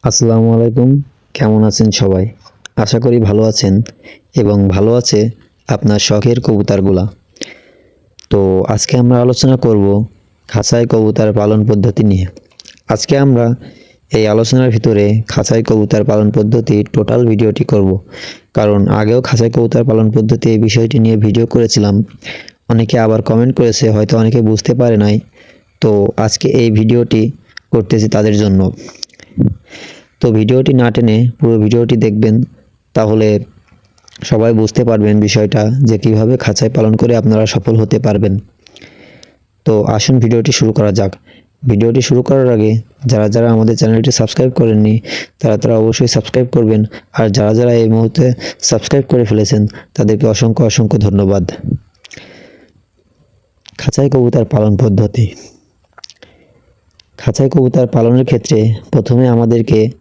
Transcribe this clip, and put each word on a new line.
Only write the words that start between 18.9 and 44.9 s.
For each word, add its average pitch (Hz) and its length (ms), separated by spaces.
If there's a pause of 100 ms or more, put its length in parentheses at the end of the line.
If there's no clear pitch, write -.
আগেও 110 280
খাঁচায় 117 280
কবুতর 120 340
পালন 110 260
পদ্ধতি 113 380
এই 110 120
বিষয়টি 117 340
নিয়ে 113 260
ভিডিও 113 280
করেছিলাম। 107 420 (760)
অনেকে 113 260 (100)
আবার 110 140 (100)
কমেন্ট 120 300
করেছে, 117 260 (100)
হয়তো 104 260
অনেকে 113 180 (100)
বুঝতে 110 300
পারে 117 180
নাই। 104 180 (680)
তো 110 100 (340)
আজকে - 220 (140)
এই 117 160
ভিডিওটি 113 440 (500)
করতেছি 110 440
তাদের 107 260
জন্য। 98 180 (1600)
তো 131 100 (100)
ভিডিওটি 127 340 (100)
না 120 100
টেনে 113 260 (180)
পুরো 117 280
ভিডিওটি 117 320 (100)
দেখবেন, 107 300 (600)
তাহলে 107 320 (1000)
সবাই 113 240
বুঝতে 110 360
পারবেন 107 300
বিষয়টা 107 420 (280)
যে 110 140
কিভাবে 110 340
খাঁচায় 110 360
পালন 107 220
করে 120 200
আপনারা 110 380
সফল 110 280
হতে 110 180
পারবেন। 104 340 (1300)
তো 113 80 (220)
আসুন 131 280
ভিডিওটি 117 360
শুরু 110 180
করা 104 220
যাক। 98 120 (520)
ভিডিওটি 117 380
শুরু 123 260
করার 135 280
আগে 107 160 (400)
যারা 107 220
যারা 117 220
আমাদের 110 220
চ্যানেলটি 113 420
সাবস্ক্রাইব 127 400
করেননি, 107 360 (420)